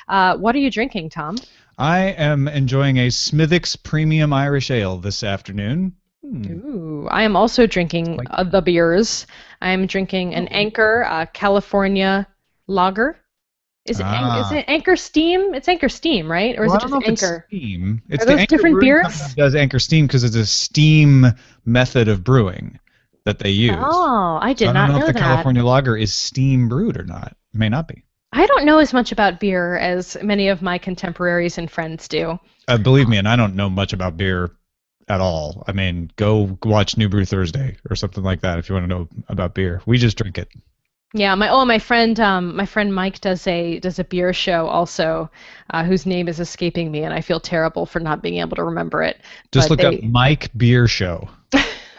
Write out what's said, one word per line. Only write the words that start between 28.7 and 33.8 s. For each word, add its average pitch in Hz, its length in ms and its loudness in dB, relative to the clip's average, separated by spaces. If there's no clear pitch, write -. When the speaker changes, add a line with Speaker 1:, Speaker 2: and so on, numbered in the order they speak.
Speaker 1:
as 294 140 4
much 247 200 0
about 190 280 0
beer 180 380 0
as 180 440 -4
many 202 260 0
of 185 120 -2
my 180 160 -4
contemporaries 175 800 -4
and 170 140 -10
friends 160 360 -8
do. 160 320 -4
Speaker 2:
Uh, 123 80 4
believe 131 320 6
me, 113 80 2
and 98 100 0
I 113 80 4
don't 107 200 2
know 98 160 0
much 98 240 -2